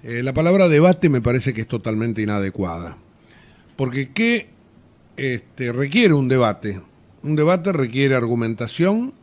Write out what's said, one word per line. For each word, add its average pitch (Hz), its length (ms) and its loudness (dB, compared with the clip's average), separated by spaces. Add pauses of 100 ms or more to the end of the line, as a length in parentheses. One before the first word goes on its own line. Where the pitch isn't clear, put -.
Eh, 120 200 -6
la 131 120 -4
palabra 175 340 4
debate 165 400 4
me 131 120 2
parece 123 340 0
que 110 80 -6
es - 40 -8
totalmente 110 560 -4
inadecuada. 92 760 -6 (800)
Porque 135 360 -4
¿qué, 226 380 0 (640)
este, 123 560 -6
requiere 151 400 2
un 135 160 2
debate? 107 540 0 (400)
Un 151 140 -2
debate 175 360 0
requiere 135 440 0
argumentación 120 1080 -2